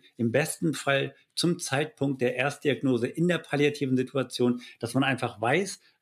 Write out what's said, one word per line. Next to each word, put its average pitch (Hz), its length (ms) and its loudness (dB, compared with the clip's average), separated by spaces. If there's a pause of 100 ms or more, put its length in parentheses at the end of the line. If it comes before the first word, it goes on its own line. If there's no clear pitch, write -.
(160)
im 117 140 0
besten 156 420 0
Fall 135 440 -2 (180)
zum 170 240 0
Zeitpunkt 139 640 -2
der 123 140 0
Erstdiagnose 131 720 0
in 165 180 -2
der 170 120 2
palliativen 143 580 0
Situation, 123 640 0 (180)
dass - 160 -6
man 139 80 4
einfach 131 380 -2
weiß, 160 400 0 (220)